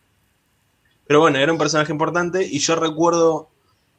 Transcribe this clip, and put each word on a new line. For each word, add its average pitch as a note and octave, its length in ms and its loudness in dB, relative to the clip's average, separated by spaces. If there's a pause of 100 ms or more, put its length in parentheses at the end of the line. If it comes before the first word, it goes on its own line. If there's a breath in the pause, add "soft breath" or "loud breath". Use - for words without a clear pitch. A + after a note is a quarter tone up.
(1080)
pero D3 140 4
bueno, D3 180 2
era D3 120 2
un E3 60 -2
personaje D3+ 360 -2
importante E3+ 520 -2
y C#3 140 -6
yo E3 160 -2
recuerdo E3 720 0 (520)